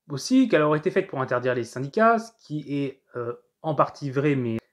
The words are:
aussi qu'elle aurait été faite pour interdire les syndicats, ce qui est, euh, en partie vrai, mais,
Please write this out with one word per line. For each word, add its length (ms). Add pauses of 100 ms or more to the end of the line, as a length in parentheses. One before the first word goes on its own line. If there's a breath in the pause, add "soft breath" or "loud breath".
aussi 380
qu'elle 140
aurait 160
été 140
faite 160
pour 140
interdire 340
les 80
syndicats, 560
ce 200
qui 300
est, 320 (140)
euh, 180 (300)
en 100
partie 380
vrai, 240
mais, 240 (140)